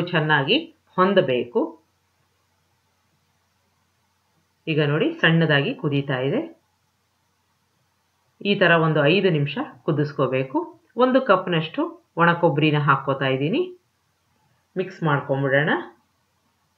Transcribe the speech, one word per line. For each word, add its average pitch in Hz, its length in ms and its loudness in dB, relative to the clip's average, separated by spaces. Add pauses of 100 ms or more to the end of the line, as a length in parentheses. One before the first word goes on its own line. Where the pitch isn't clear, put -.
(120)
ಚೆನ್ನಾಗಿ 156 460 0 (400)
ಹೊಂದಬೇಕು. 180 640 0 (3000)
ಈಗ 156 120 -2 (120)
ನೋಡಿ 196 160 0 (140)
ಸಣ್ಣದಾಗಿ 165 500 2 (100)
ಕುದೀತಾ 139 360 -2 (100)
ಇದೆ. 214 140 -2 (2000)
ಈ 202 120 4
ತರ 170 100 4 (140)
ಒಂದು 156 140 2 (160)
ಐದು 196 220 2
ನಿಮಿಷ 143 200 -4 (300)
ಕುದಿಸ್ಕೋಬೇಕು. 139 680 -2 (460)
ಒಂದು 254 180 4 (100)
ಕಪ್ನಷ್ಟು 185 500 -2 (400)
ಒಣ 170 80 4 (140)
ಕೊಬ್ಬರಿನ 151 440 2
ಹಾಕ್ಕೋತಾ 139 480 -2
ಇದ್ದೀನಿ. 170 260 -2 (1120)
mix 185 340 -8
ಮಾಡ್ಕೊಂಬಿಡೋಣ. 139 600 0 (1080)